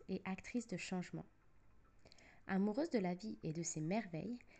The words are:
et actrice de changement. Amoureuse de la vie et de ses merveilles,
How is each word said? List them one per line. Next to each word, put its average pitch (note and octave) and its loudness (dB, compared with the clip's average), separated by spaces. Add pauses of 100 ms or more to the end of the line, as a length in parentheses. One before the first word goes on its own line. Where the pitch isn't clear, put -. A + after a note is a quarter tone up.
et F#3+ 0
actrice F#3+ -2
de F3+ -2
changement. E3+ -2 (1200)
Amoureuse G#3 4
de A#3+ 6
la F3+ 4
vie A3 -6
et D#3+ 0
de E3 -2
ses D#3 -2
merveilles, F#3+ 0 (220)